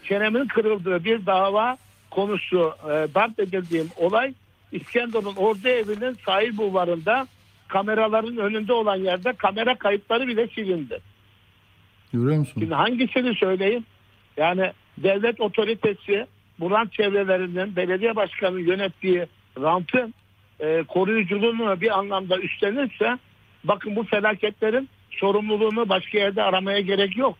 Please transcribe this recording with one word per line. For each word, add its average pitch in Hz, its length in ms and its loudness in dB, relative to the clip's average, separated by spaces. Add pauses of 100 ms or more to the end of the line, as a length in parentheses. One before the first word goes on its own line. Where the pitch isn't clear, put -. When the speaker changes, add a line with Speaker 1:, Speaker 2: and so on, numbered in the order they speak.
Speaker 1:
Çenemin 214 440 0
kırıldığı 196 560 0
bir 220 220 0
dava 202 520 2 (320)
konusu, 185 640 0 (120)
e, 151 40 -8
darp 156 500 0
edildiğim 175 480 -2 (100)
olay 220 360 0 (380)
İskenderun 214 640 -4
Ordu 202 320 0
Evi'nin 233 580 -2
sahil 208 320 0
bulvarında 190 680 0 (400)
kameraların 220 680 0
önünde 214 360 -2
olan 208 220 2
yerde 190 380 -2
kamera 220 420 0
kayıtları 220 520 0
bile 233 200 0
silindi. 175 520 -4 (1120)
Speaker 2:
Görüyor 131 260 2
musun? 131 220 -4
Speaker 1:
Şimdi 160 120 -2
hangisini 240 600 0
söyleyeyim? 196 500 0 (520)
Yani 180 340 0 (260)
devlet 202 440 0
otoritesi, 208 840 0 (340)
bu 175 120 -2
rant 220 220 2
çevrelerinin 190 840 0
belediye 185 400 0
başkanı 185 460 -2
yönettiği 180 640 0 (360)
rantın, 180 520 0 (460)
e, 156 280 2
koruyuculuğunu 202 920 0
bir 202 180 2
anlamda 190 400 -2
üstlenirse, 220 760 -2 (460)
bakın 202 320 -2
bu 226 80 -2
felaketlerin 214 840 0 (220)
sorumluluğunu 214 800 0
başka 190 280 0
yerde 202 260 0
aramaya 196 360 0
gerek 196 380 0
yok. 254 220 0